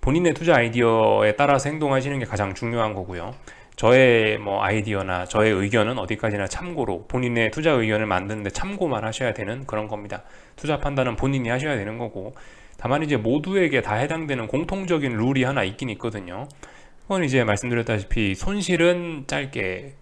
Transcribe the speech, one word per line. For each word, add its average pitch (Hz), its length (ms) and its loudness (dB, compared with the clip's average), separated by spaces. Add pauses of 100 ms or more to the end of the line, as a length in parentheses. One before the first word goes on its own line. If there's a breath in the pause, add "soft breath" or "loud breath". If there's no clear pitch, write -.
본인의 160 320 4
투자 165 220 4
아이디어에 113 800 4
따라서 143 340 4
행동하시는 143 480 0
게 120 80 -4
가장 101 280 -2
중요한 113 400 -2
거고요. 95 420 -8 (400 loud breath)
저의 117 600 6
뭐 101 260 -2
아이디어나 98 640 0
저의 110 260 2
의견은 104 460 2
어디까지나 101 500 -4
참고로, 135 600 -6
본인의 117 440 0
투자 156 200 0
의견을 110 340 2
만드는데 101 460 -2
참고만 180 520 -4
하셔야 110 300 -4
되는 117 320 -6
그런 107 220 -6
겁니다. 104 360 -10 (320 loud breath)
투자 147 220 -4
판단은 135 380 0
본인이 131 340 0
하셔야 135 260 -2
되는 107 220 -6
거고, 107 380 -10 (420 loud breath)
다만 139 260 0
이제 147 140 0
모두에게 147 640 0
다 107 140 -2
해당되는 143 520 -2
공통적인 160 680 -2
룰이 131 260 2
하나 131 200 0
있긴 120 280 -6
있거든요. 104 560 -8 (540 loud breath)
그건 190 220 -2
이제 131 200 4
말씀드렸다시피 110 920 0
손실은 175 920 0
짧게 135 760 -6